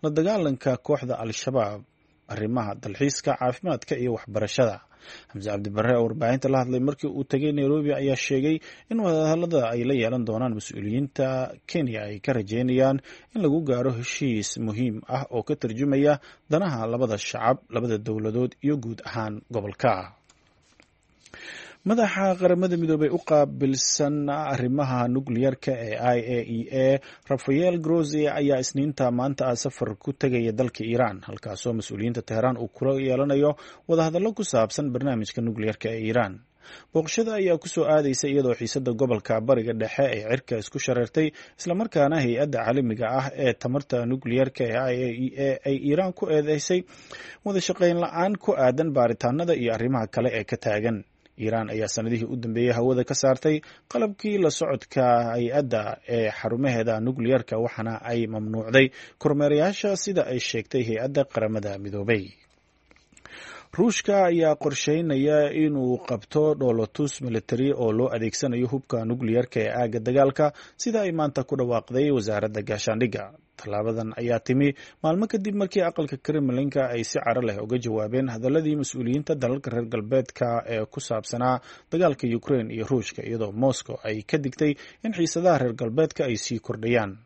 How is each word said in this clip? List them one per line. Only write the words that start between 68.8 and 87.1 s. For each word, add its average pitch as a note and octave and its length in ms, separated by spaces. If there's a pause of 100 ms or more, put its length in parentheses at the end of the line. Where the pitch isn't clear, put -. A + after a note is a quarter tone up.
nukliyeerka A#2+ 540
ee G#2+ 100
aagga A#2 300
dagaalka, C3+ 460 (320)
sida A3+ 240
ay F#3+ 100
maanta D3+ 320
ku C#3+ 140
dhawaaqday B2 540
wasaaradda G#2+ 500
gaashaandhigga. G#2+ 640 (320)
Tallaabadan A2 600
ayaa A#2 220
timi C3+ 280 (320)
maalmo F3 280
kadib G3+ 280
markii G3 260
aqalka D#3+ 360
Kremlinka C#3 720
ay A#2 140
si - 160
caro A#2 220
leh G#2+ 160
uga A2 200
jawaabeen A#2 520
hadalladii C#3+ 480
mas-uuliyiinta C3 580
dalalka C3 360
reer A#2 140
galbeedka A#2 640 (220)
ee A2 160
ku - 160
saabsanaa A#2+ 540 (340)
dagaalka E3 400
Ukraine A#2 440
iyo A2 120
Ruushka, A#2 380
iyadoo A2 280
Moscow A#2+ 500
ay A2 200
ka - 160
digtay D3 340 (280)
in A3+ 140
xiisadaha E3+ 440
reer B2+ 160
galbeedka B2 520
ay A#2+ 120
sii A2+ 220
kordhayaan. A2 540 (120)